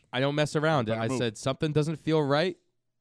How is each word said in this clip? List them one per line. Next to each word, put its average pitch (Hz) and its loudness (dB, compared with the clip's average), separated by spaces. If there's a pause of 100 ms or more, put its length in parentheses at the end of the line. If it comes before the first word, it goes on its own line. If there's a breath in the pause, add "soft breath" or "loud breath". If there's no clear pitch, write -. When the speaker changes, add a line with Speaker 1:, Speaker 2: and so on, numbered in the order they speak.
(120)
Speaker 1:
I 123 -4
don't 143 0
mess 151 0
around. 147 2
Speaker 2:
better 113 -2
Speaker 1:
I 113 -2
Speaker 2:
move. 123 -2
Speaker 1:
said, 117 -2
"Something 135 -2
doesn't 151 -2
feel 156 2
right. 151 0 (440)